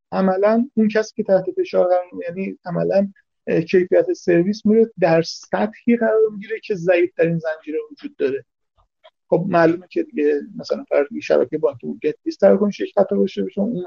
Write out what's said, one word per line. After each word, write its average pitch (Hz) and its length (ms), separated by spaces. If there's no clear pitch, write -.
عملاً 196 640
اون 220 140
کسی 220 280
که 214 60
تحت 190 220
فشار 190 300
قرار 180 260
می‌گیره، 175 160
یعنی 190 360
عملاً، 180 480
اه، 160 140
کیفیت 180 520
سرویس 180 540
میره 226 240
در 165 220
سطحی - 760
قرار 220 360
می‌گیره 214 280
که - 140
ضعیف‌ترین 175 640
زنجیره 156 400
وجود 147 240
داره. - 280
خب 175 200
معلومه 170 420
که 170 120
دیگه 147 380
مثلاً - 320
فرض 143 200
کنید 151 140
شبکه 151 360
بانکی 156 280
ممکنه 151 280
دویست 320 160
تراکنش 196 400
یک 196 140
خطا 202 220
باشه، 196 260
بشه 190 180
اون 208 260